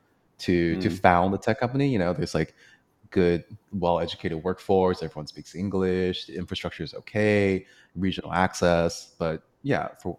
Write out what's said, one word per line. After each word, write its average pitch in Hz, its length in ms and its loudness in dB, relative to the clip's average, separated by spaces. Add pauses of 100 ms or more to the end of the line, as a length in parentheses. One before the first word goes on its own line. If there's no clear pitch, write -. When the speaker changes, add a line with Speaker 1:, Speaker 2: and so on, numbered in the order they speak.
(380)
Speaker 1:
to, 85 420 2
to 98 80 0
Speaker 2:
Mm. 85 120 -4
Speaker 1:
found 92 340 4
a 98 40 -2
tech - 220 -2
company. 135 280 0
You 127 100 0
know, 87 160 0
there's, 85 200 -4
like, 82 200 -2 (560)
good, 87 340 2 (280)
well-educated 87 680 -2
workforce. 92 600 0
Everyone 78 240 -10
speaks - 280 -18
English. 92 680 -2
The - 120 -12
infrastructure 90 460 -8
is 78 120 -10
okay. 101 720 2 (280)
Regional 87 380 -4
access. 85 840 2
But 80 240 -2 (200)
yeah, 120 260 -2 (140)
for 90 160 -8